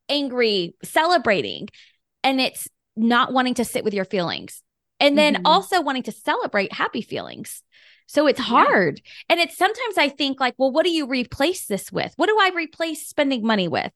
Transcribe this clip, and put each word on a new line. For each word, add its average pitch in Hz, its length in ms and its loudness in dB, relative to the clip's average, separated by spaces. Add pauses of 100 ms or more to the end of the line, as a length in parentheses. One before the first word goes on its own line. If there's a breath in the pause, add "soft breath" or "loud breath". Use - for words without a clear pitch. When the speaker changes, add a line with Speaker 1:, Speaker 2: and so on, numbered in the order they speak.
Speaker 1:
angry, 240 760 0
celebrating. 220 840 0 (560 soft breath)
And 262 180 0
it's - 260 -4 (280)
not 240 380 2
wanting 254 220 0
to 240 100 -2
sit - 180 -6
with 214 100 -2
your 196 120 -2
feelings 165 580 -6 (360)
and 285 180 4
then 302 180 4
Speaker 2:
Mm-hmm. 180 100 -2
Speaker 1:
also 359 360 4
wanting 262 220 -4
to 214 100 -8
celebrate 302 600 -2
happy 302 280 -4
feelings. - 600 -12 (440 soft breath)
So 294 220 2
it's 254 120 2
Speaker 2:
Yeah. 240 60 -4
Speaker 1:
hard. 240 560 4 (280 loud breath)
And 339 100 2
it's - 180 0
sometimes 427 400 -2
I 294 120 2
think, 277 300 -4
like, 254 180 -2
"Well, 262 140 2
what 311 120 2
do 359 80 2
you 311 160 -2
replace 269 580 -2
this - 260 -6
with? 170 260 -4
What 330 100 2
do 427 120 2
I 370 140 2
replace 330 540 -8
spending 269 380 -2
money 214 220 0
with?" 127 280 -4